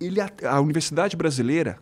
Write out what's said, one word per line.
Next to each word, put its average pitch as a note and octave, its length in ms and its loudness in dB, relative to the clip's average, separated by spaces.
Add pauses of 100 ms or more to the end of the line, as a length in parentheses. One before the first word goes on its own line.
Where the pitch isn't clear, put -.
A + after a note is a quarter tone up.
ele F#3+ 180 -2
at-, G3 260 -4
a C3 140 2
universidade D#3 560 0
brasileira, C#3+ 680 0